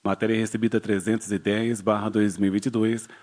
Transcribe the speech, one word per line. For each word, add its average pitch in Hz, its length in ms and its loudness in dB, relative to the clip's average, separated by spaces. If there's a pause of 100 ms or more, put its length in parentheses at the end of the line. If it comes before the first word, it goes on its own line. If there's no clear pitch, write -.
Matéria 107 320 0
recebida 110 460 0
trezentos 104 500 -2
e 101 60 0
dez 110 420 -2
barra 104 300 0
dois 101 300 2
mil 101 80 2
e 95 40 2
vinte 101 140 0
e 135 60 0
dois, 113 360 0 (160)